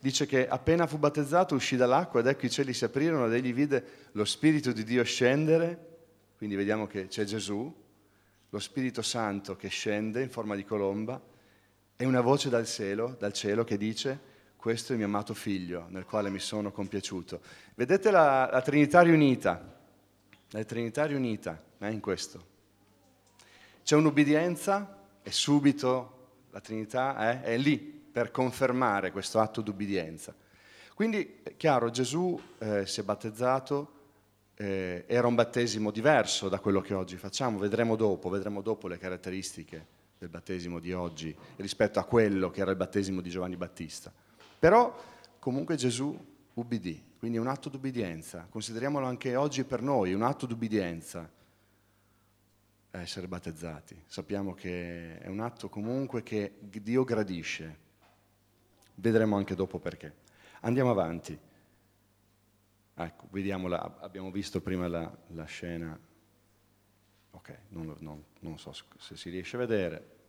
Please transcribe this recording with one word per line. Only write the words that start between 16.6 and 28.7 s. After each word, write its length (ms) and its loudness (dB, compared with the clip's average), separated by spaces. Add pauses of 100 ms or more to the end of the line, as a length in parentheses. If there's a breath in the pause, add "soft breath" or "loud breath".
compiaciuto." 680 -6 (360 loud breath)
Vedete 340 4
la, 420 8
la 120 4
Trinità 380 8
riunita, 800 4 (680)
la 140 -6
Trinità 420 -2
riunita, 580 -4 (140)
eh, 140 -4
in 80 -4
questo. 440 -6 (1400 loud breath)
C'è 120 4
un'ubbidienza 1000 4 (240)
e 100 -12
subito 1000 2 (200)
la 100 -16
Trinità, 800 -2
eh, 40 -12
è 160 0
lì 400 2 (120)
per 200 0
confermare 800 2